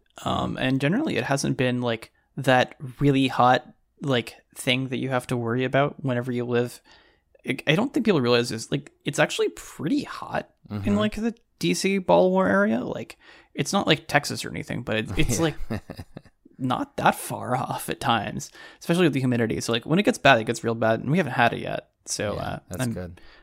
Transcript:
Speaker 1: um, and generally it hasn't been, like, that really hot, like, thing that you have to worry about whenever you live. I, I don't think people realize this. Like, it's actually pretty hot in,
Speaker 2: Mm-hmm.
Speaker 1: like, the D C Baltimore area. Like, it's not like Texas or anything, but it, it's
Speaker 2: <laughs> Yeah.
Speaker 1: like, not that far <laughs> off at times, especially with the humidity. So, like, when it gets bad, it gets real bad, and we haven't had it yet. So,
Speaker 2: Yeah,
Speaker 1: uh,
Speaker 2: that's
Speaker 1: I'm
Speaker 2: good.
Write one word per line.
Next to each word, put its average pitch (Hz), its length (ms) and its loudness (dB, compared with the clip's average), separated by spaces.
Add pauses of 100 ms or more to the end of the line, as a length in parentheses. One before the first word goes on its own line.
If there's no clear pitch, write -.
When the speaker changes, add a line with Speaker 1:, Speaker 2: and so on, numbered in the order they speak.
(260)
Speaker 1:
um, 127 340 -2
and 131 220 0
generally 208 360 0
it 120 80 -2
hasn't 139 320 -2
been, 123 240 0
like, 117 300 -4 (260)
that 127 380 4 (260)
really 135 260 4
hot, 127 400 4 (340)
like, 127 340 -2 (200)
thing 131 320 0
that 127 100 -4
you 127 120 -2
have 127 180 -2
to 131 80 -2
worry 120 300 0
about 139 360 0
whenever 127 300 -2
you 120 140 -2
live. 120 360 0 (640)
I, 135 120 -4 (100)
I 151 80 4
don't 233 180 0
think 247 120 0
people 175 160 4
realize 120 260 2
this. 113 240 -8
Like, 143 220 -4 (100)
it's 151 160 -2
actually 403 300 0
pretty - 540 -4
hot - 460 -10 (200)
in, 107 120 -6
Speaker 2:
Mm-hmm. 202 140 2
Speaker 1:
like, 214 200 0
the 220 200 -2 (240)
D 175 140 2
C 190 240 0
Baltimore 185 500 4
area. 202 320 2
Like, - 380 -8 (360)
it's - 200 -4
not 196 120 0
like 160 220 2
Texas - 380 0
or - 40 -10
anything, - 340 -8
but 107 120 -4
it, 110 220 -2
it's - 220 2
Speaker 2:
<laughs> - 0 -
Yeah. 165 40 2
Speaker 1:
like, 143 380 -2 (760)
not 131 400 -4
that 196 180 2
far 110 400 -6
<laughs> - 20 2
off - 320 -6
at - 100 -6
times, 117 500 -2 (300)
especially 175 260 2
with 143 80 4
the 135 60 0
humidity. 123 420 2
So, 120 120 -2
like, 117 120 -2
when 165 140 2
it 208 40 4
gets 240 140 2
bad, 135 220 6
it 110 60 -2
gets 117 180 -4
real 113 120 -2
bad, 113 260 2
and 117 100 -2
we 170 60 2
haven't 131 160 0
had 117 200 4
it 98 60 -6
yet. - 300 -8 (160)
So, 104 300 -4
Speaker 2:
Yeah, - 60 -6
Speaker 1:
uh, - 180 -6 (100)
Speaker 2:
that's 107 140 -6
Speaker 1:
I'm 117 100 -2
Speaker 2:
good. 90 280 -12 (220)